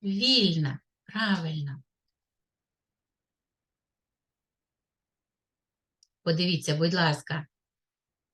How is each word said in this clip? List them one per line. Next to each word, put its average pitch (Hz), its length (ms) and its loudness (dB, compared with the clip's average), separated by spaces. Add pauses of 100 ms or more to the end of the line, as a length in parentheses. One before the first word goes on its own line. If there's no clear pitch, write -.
вільна, 196 760 2 (240)
правильно. 165 800 -4 (4000)
Подивіться, 170 540 0
будь 170 180 2
ласка, 160 540 0 (880)